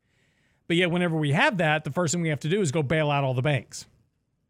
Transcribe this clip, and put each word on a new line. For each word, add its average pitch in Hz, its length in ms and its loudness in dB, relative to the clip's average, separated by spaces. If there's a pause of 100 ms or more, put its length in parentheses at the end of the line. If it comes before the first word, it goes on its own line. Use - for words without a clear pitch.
(680)
But 170 100 0
yet, 180 140 2
whenever 175 260 0
we 151 140 0
have 226 260 2
that, 156 260 2
the 151 80 -6
first 175 220 0
thing 175 80 -2
we 165 80 0
have 151 120 -2
to 151 80 -4
do 202 120 0
is 156 100 0
go 160 120 -2
bail 151 260 0
out 143 140 0
all 131 100 0
the 127 80 0
banks 135 460 -4 (640)